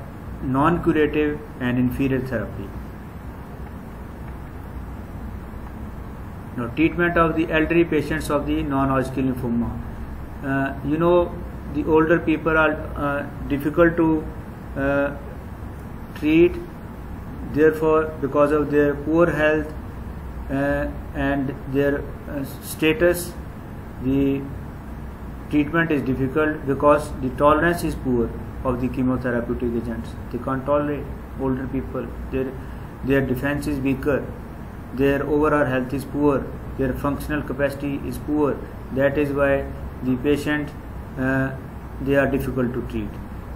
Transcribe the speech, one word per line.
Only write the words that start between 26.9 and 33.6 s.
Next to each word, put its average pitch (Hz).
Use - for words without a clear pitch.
the 127
tolerance 156
is 151
poor 120
of 127
the 127
chemotherapeutic 123
agents. 117
They 120
can't 131
tolerate 147
older 131
people. 127
Their, 131
their 135
defense 139